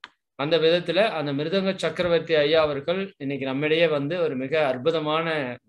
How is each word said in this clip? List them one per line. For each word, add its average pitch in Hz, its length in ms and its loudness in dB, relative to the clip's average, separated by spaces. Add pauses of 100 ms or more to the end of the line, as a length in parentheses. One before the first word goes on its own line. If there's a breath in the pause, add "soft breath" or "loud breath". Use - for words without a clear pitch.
(340)
அந்த 156 240 0
விதத்துல 170 500 2
அந்த 151 240 -4
மிருதங்க 180 420 -2
சக்கரவர்த்தி 165 600 0
ஐயா 156 280 4
அவர்கள் 160 540 -2
இன்னைக்கு 139 300 -6
நம்மிடையே 151 400 2
வந்து 151 340 0
ஒரு 143 160 -2
மிக 143 300 0
அற்புதமான 151 920 -2 (100)